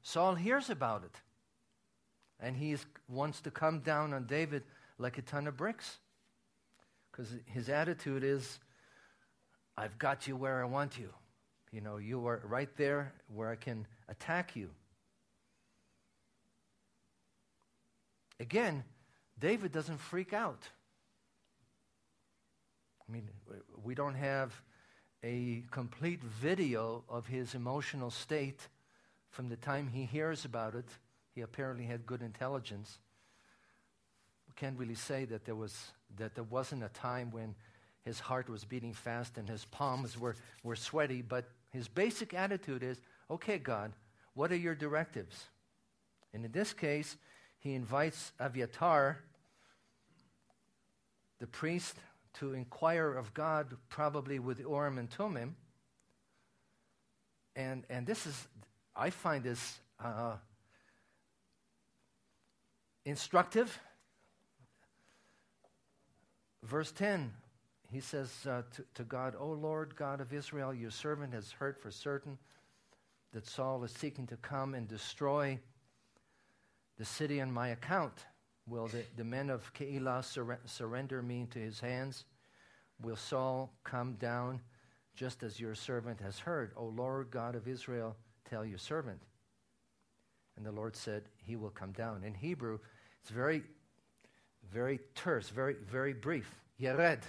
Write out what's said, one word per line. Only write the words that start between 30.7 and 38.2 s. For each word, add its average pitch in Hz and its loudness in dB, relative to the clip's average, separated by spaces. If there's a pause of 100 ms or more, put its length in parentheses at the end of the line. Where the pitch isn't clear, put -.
it. 120 -8 (380)
He 123 -6
apparently 120 -4
had 117 -4
good 123 -4
intelligence. 117 -4 (1500)
We 135 -20
can't 135 -2
really 117 -2
say 135 0
that 110 -6
there 113 -2
was, - -6 (220)
that 107 -4
there 120 -4
wasn't 127 0
a 104 -4
time 123 -2
when 113 -6 (460)
his 117 -4
heart 127 0